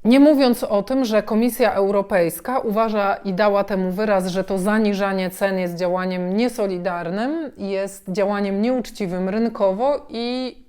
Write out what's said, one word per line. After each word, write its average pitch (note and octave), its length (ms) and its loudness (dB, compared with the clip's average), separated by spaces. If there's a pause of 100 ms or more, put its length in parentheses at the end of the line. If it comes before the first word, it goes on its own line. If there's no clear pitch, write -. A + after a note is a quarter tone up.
Nie B3 140 6
mówiąc C#4 440 6
o G3+ 200 0
tym, C4 220 -2
że G#3+ 180 2
Komisja A3+ 500 0
Europejska G3 840 0
uważa G#3 560 0
i G3 180 -6
dała G3+ 300 2
temu F#3+ 280 -2
wyraz, G3 360 0
że F#3 160 -2
to G3 140 -2
zaniżanie G3 720 0
cen F#3+ 300 -2
jest F3 160 -2
działaniem F#3 640 -2
niesolidarnym, G#3 1200 -2
jest G3 540 -6
działaniem G3+ 500 0
nieuczciwym G3 680 -2
rynkowo A3+ 800 0
i A#3+ 480 -6 (100)